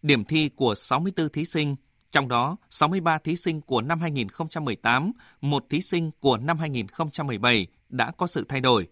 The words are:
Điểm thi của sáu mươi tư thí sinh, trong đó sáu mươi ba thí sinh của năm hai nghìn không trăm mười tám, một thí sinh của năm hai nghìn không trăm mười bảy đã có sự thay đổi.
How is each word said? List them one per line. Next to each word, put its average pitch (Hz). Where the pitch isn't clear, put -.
Điểm 135
thi 156
của 120
sáu 131
mươi 185
tư 156
thí 151
sinh, 147
trong 139
đó 127
sáu -
mươi 185
ba 160
thí 160
sinh 160
của 123
năm 160
hai 165
nghìn 127
không 160
trăm 156
mười 117
tám, 131
một 143
thí 151
sinh 165
của 131
năm 147
hai 156
nghìn 117
không 156
trăm 147
mười 120
bảy 113
đã 127
có 175
sự 156
thay 135
đổi. 120